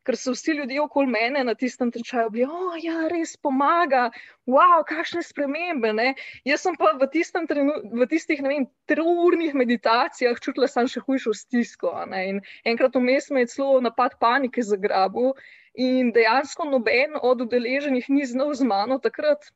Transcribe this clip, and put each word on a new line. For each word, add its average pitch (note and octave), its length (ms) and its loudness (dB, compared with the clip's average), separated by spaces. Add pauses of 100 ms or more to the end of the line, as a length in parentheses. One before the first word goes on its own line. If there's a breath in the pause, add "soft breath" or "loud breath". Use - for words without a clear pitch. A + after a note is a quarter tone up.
ker A#3+ 140 -2
so B3+ 160 -6
vsi D#4+ 240 -2
ljudje C4+ 240 -6
okoli C#4 320 0
mene A#3+ 320 0
na A#3 120 0
tistem B3 360 -2
tečaju A#3 380 -2
bili, A#3 180 0
"O, F4 300 -6
ja, E4 300 -4
res E4 280 -4
pomaga, C#4 680 2 (420 loud breath)
wow, D#4+ 380 6
kakšne E4 400 -6
spremembe," C#4+ 680 -4
ne. A3 160 0 (340 loud breath)
Jaz C#4+ 200 0
sem F4+ 140 -2
pa - 180 4
v C4+ 160 0
tistem E4 380 -2
trenu-, C#4+ 340 0 (120)
v B3 140 0
tistih, D#4 340 -4
ne C4+ 80 -2
vem, C#4 180 -2 (180)
trournih E4 680 2
meditacijah A#3+ 840 0
čutila C4+ 280 -2
samo B3 200 0
še B3 140 -6
hujšo C4 320 -2
stisko, - 580 -4
a E3+ 140 -8
ne. F#3+ 220 -6
In G3 140 -4 (200 loud breath)
enkrat A#3 340 2
vmes B3+ 340 2
me C4+ 120 0
je A#3 60 2
celo C4+ 340 2
napad B3 360 0
panike B3 460 0
zagrabil G3+ 680 0 (440 loud breath)
in B3+ 360 2
dejansko A#3 520 2
noben C4 540 0
od B3 220 2
udeleženih B3+ 680 -2
ni C#4 160 2
znal C4 280 -2
z B3+ 100 0
mano A3+ 360 0
takrat D4 560 -2